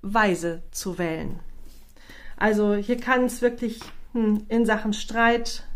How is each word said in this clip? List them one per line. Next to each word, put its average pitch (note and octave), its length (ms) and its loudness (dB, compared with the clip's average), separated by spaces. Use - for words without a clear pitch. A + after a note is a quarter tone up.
weise F#3 600 2
zu F3+ 260 -6
wählen. E3 420 -4
Also G#3 380 4
hier G#3 220 0
kann B3+ 260 2
es A#3+ 180 -2
wirklich, A#3+ 380 0
hm, G#3+ 380 2
in A3+ 160 4
Sachen G#3+ 260 2
Streit A#3 720 0